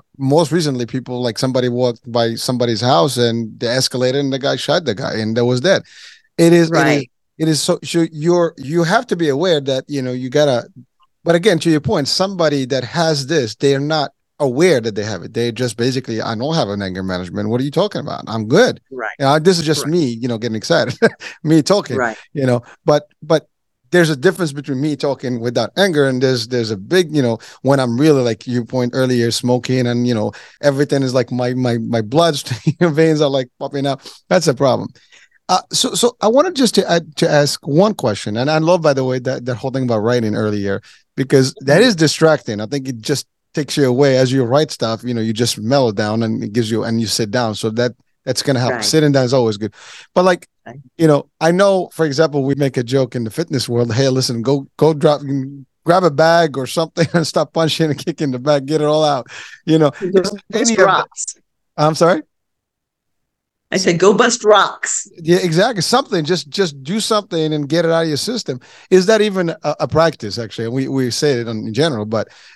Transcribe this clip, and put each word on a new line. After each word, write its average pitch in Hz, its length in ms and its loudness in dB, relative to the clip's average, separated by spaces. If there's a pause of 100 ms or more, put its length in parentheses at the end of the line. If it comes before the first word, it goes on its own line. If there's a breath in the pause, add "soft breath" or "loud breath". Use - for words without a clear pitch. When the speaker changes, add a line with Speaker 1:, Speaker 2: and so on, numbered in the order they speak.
(160)
Speaker 1:
most 139 340 2
recently, 143 360 -2
people, 123 340 -8
like, 120 180 -4
somebody 127 300 0
walked 123 420 -2
by 117 260 0
somebody's 120 440 -2
house 131 380 2
and 117 420 -2
they 120 60 -4
escalated 127 540 -2
and 139 120 -2
the 135 60 -4
guy 135 180 -2
shot 156 300 -2
the 113 80 -2
guy 104 220 -6
and 110 200 -4
that 120 80 2
was 123 160 0
dead. 160 220 2 (560 loud breath)
It 170 160 6
is, 165 160 4
it - 0 -
is, - 0 -
Speaker 2:
Right. 139 400 0 (260)
Speaker 1:
it 160 120 -2
is 151 140 0
so, 175 220 0
so 165 260 0
you're, 165 460 0
you 147 260 -2
have 214 260 2
to 196 80 -2
be 170 120 0
aware 151 320 0
that, 135 260 -4
you 143 140 -6
know, 127 120 -4
you 127 180 -8
gotta, 139 360 2 (580)
but 170 100 4
again, 175 260 4
to 165 100 0
your 151 120 2
point, 156 260 -2
somebody 170 560 0
that 127 180 -2
has 151 440 -2
this, 127 300 -2
they're 139 220 2
not 147 340 -2 (300)
aware 143 380 2
that 110 140 -4
they 104 100 -4
have 101 180 -8
it. - 120 -14
They 117 180 -2
just 120 240 -4
basically, 120 440 -2
"I 110 140 -6
don't 131 200 -4
have 139 140 0
an 101 140 -4
anger 95 200 -6
management. 92 460 -6
What 120 120 -2
are 131 40 -2
you 147 60 -6
talking 190 300 -2
about? - 260 -10
I'm 110 220 -6
good." 190 320 2 (100)
Speaker 2:
Right. 120 280 -8
Speaker 1:
You 143 80 -2
know, 143 120 4
this 170 200 4
is 165 60 -4
just 147 200 -2
Speaker 2:
Right. 147 80 -2
Speaker 1:
me, 170 140 0
you 120 220 -6
know, 117 100 -4
getting 113 180 -6
excited, 120 440 -2
<laughs> - 420 -2
me 156 200 4
talking, 185 340 0
Speaker 2:
Right. 117 200 -4 (180)
Speaker 1:
you 143 120 -2
know, 120 160 0 (220 loud breath)
but, 147 220 2 (160)
but 151 260 0 (420)
there's 175 200 4
a 160 60 -2
difference 165 360 -2
between 139 280 -6
me 147 160 -2
talking 135 440 -4
without 120 360 -2
anger 165 320 2
and 127 140 -2
there's, 123 260 0
there's 117 220 -2
a 107 80 -4
big, 151 360 0
you 147 60 2
know, 117 180 0 (220 loud breath)
when 135 180 2
I'm 123 220 0
really, 147 220 4
like 117 240 -2
you 123 180 -2
point 123 300 -2
earlier, 127 360 2
smoking 123 560 -2
and, 120 200 0
you 123 80 0
know, 107 180 -2 (300 loud breath)
everything 143 400 0
is 127 100 -2
like 123 180 0
my, 123 220 -2
my, 127 260 0
my 113 220 -2
bloodstream 143 800 0
<laughs> 170 140 2
veins 160 260 2
are, 151 80 2
like, 135 200 -2 (100)
popping 139 280 -6
up. 139 140 -4 (300 loud breath)
That's 180 180 2
a 135 60 2
problem. 117 340 0 (600 soft breath)
Uh, 185 100 2 (120)
so, 226 220 -2
so 233 280 0
I 202 60 2
wanted 302 280 2
just 262 200 2
to 196 140 2
add, 165 260 -2
to 165 120 0
ask 147 380 0
one 180 280 4
question, 107 440 -4
and 131 120 -2
I 156 80 2
love, 170 220 2
by 151 140 4
the 131 100 0
way, 127 140 -2
that, 127 260 -6
that 123 120 -6
whole 131 140 -8
thing 131 140 -4
about 117 140 0
writing 110 360 0
earlier, 104 460 -2 (340 soft breath)
because 135 460 2
that 139 200 4
Speaker 2:
Mm-hmm. 254 80 6
Speaker 1:
is 214 80 0
distracting. 151 640 2
I 110 40 -6
think 131 220 -8
it 123 140 -10
just 131 240 -4 (280)
takes 147 220 -6
you 147 100 2
away. 131 300 4
As 127 160 2
you 131 120 0
write 135 260 2
stuff, 113 340 -6
you 123 100 -4
know, 117 60 -2
you 113 120 -2
just 110 260 -2
mellow 120 340 0
down 107 300 -2
and 113 200 -2
it 110 100 -8
gives 110 180 -2
you, 107 140 -2
and 113 160 -2
you 113 60 -2
sit 107 240 -4
down. 117 240 -2
So 110 160 -4
that, 120 220 -2 (320)
that's - 180 -4
gonna 135 180 0
help. 120 140 0
Speaker 2:
Right. 113 100 -6
Speaker 1:
Sitting 151 280 2
down 135 120 4
is 120 100 0
always 117 220 2
good. 107 180 -8 (400 loud breath)
But, 180 100 4
like, 180 240 0 (160)
Speaker 2:
Right. 123 140 -18 (180)
Speaker 1:
you 165 120 4
know, 143 200 2 (120)
I 160 100 4
know, 190 420 2
for 160 140 0
example, 139 380 0
we 139 100 0
make 139 220 -2
a 127 80 0
joke 127 320 -2
in 120 80 -4
the 110 60 -6
fitness 143 380 -4
world, 120 240 0
"Hey, 135 160 2
listen, 127 340 -2
go, 139 340 -2
go 156 180 4
drop, 147 260 2 (640)
grab 180 200 4
a 165 60 4
bag 160 460 4
or 131 120 -6
something 165 380 -2
<laughs> - 80 -6
and 165 120 0
stop 156 260 -2
punching 160 380 0
and 147 80 -4
kicking 156 320 -4
the 127 80 -6
bag, 139 280 0
get 151 140 -2
it 151 60 0
all 151 180 2
out." 139 220 0 (400 loud breath)
You 156 120 4
know, 151 120 4 (100)
Speaker 2:
Just 185 340 0
Speaker 1:
it's 196 200 -10
any 220 60 0
of 240 80 0
the 233 60 0 (100)
Speaker 2:
drops. - 500 0 (420)
Speaker 1:
I'm 156 200 2
sorry? 180 260 2 (1500)
Speaker 2:
I 185 60 -2
said, 190 200 2
"Go 190 140 6
bust 226 320 2
rocks." 196 720 2
Speaker 1:
Yeah, 170 220 2
exactly. 185 420 0
Something, 202 460 0
just, 151 240 -4
just 147 340 -4
do 196 160 -4
something 175 540 -2
and 147 140 -4
get 160 180 0
it 165 40 2
out 165 120 2
of 165 60 -2
your 147 100 -2
system. 190 420 -6 (300 soft breath)
Is 185 160 6
that 214 160 4
even 190 260 0
a, 156 320 -4
a 151 80 -2
practice, 147 500 0
actually? 113 280 -8
And 117 80 -6
we, 135 140 -4
we 131 220 -2
say 135 300 0
it 113 80 -6
in, 110 180 -6
in 110 80 -8
general, 127 300 -2
but 110 240 -4 (280 soft breath)